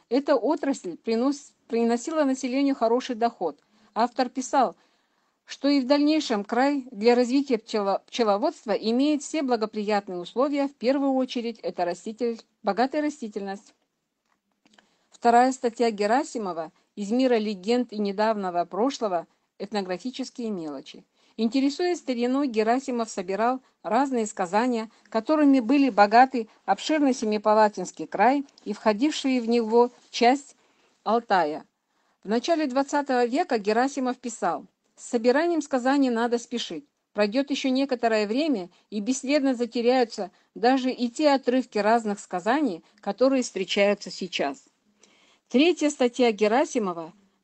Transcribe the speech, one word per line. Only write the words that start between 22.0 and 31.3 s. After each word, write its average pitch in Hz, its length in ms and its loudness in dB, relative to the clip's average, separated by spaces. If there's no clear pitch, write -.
Герасимов 233 600 0
собирал 208 520 -2
разные 240 440 0
сказания, 220 640 -2
которыми 277 520 4
были 269 280 4
богаты 220 600 6
обширный 285 480 2
Семипалатинский 214 920 0
край 247 380 2
и 208 80 -6
входившие 254 680 0
в 226 60 -6
него 240 440 2
часть 254 440 2
Алтая. 190 640 0